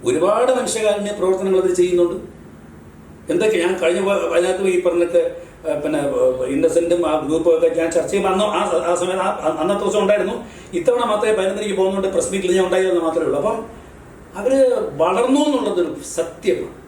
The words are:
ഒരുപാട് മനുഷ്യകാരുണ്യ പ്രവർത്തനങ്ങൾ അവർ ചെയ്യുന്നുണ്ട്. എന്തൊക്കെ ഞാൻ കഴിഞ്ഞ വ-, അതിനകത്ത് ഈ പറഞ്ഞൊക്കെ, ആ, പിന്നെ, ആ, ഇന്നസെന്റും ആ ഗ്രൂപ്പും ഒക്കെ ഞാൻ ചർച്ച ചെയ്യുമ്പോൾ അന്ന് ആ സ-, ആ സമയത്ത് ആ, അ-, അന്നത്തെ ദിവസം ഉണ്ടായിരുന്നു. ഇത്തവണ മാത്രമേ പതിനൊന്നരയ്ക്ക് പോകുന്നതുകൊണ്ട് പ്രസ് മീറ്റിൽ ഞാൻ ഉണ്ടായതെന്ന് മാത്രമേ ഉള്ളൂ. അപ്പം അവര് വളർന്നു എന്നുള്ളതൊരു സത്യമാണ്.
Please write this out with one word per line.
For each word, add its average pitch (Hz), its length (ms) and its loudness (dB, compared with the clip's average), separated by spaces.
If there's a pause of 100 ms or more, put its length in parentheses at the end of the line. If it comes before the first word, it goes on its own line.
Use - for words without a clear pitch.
ഒരുപാട് 202 460 2
മനുഷ്യകാരുണ്യ 214 600 -2
പ്രവർത്തനങ്ങൾ 185 480 0
അവർ 175 140 2
ചെയ്യുന്നുണ്ട്. 175 680 0 (920)
എന്തൊക്കെ 202 260 2
ഞാൻ 180 260 0
കഴിഞ്ഞ 180 160 2
വ-, 190 360 0
അതിനകത്ത് 180 280 0
ഈ 180 180 2
പറഞ്ഞൊക്കെ, 170 540 2 (340)
ആ, 147 100 -2
പിന്നെ, 147 200 -2
ആ, 127 460 0
ഇന്നസെന്റും 165 640 2
ആ 151 160 0
ഗ്രൂപ്പും 160 320 2
ഒക്കെ 165 120 4
ഞാൻ 165 220 0
ചർച്ച - 200 0
ചെയ്യുമ്പോൾ 196 200 0
അന്ന് 196 140 2
ആ 160 260 -2
സ-, 175 120 0
ആ 175 120 0
സമയത്ത് 180 260 -2
ആ, 196 220 -2
അ-, 156 140 -2
അന്നത്തെ 196 260 -2
ദിവസം 180 180 0
ഉണ്ടായിരുന്നു. 202 440 0 (280)
ഇത്തവണ 240 320 0
മാത്രമേ 214 280 0
പതിനൊന്നരയ്ക്ക് 196 440 -2
പോകുന്നതുകൊണ്ട് 190 400 0
പ്രസ് 160 140 -2
മീറ്റിൽ 185 240 0
ഞാൻ 185 100 2
ഉണ്ടായതെന്ന് 180 360 0
മാത്രമേ 160 240 -2
ഉള്ളൂ. 147 120 -2
അപ്പം 220 280 -4 (680)
അവര് 254 420 2 (200)
വളർന്നു 240 420 2
എന്നുള്ളതൊരു 208 560 0 (200)
സത്യമാണ്. - 600 -4 (120)